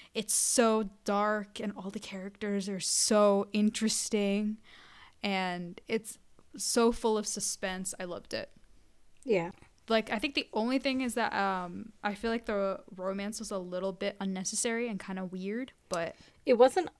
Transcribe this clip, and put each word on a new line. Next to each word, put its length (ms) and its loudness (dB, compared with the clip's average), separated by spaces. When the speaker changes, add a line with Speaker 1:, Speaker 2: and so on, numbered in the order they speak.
Speaker 1:
it's 200 -2
so 560 4
dark 560 0
and 160 -4
all 140 -8
the 100 -8
characters 720 -6
are 100 -4
so 760 4
interesting 1040 0
and 680 -4
it's 300 -4
so 360 4
full 240 0
of 100 -2
suspense. 720 -6
I 60 -6
loved 280 -10
it. 160 -6
Speaker 2:
Yeah. 260 2
Speaker 1:
Like, 220 2
I 80 0
think 160 -4
the 180 -2
only 260 2
thing 220 0
is 140 -2
that, 180 0
um, 580 -2
I 100 -2
feel 180 -4
like 140 -4
the 360 -2
romance 440 -6
was 120 -8
a 60 -4
little 340 -4
bit 300 -4
unnecessary 680 -2
and 120 -6
kinda 260 -6
weird, 480 -6
but 260 -4
Speaker 2:
It 80 6
wasn't 360 6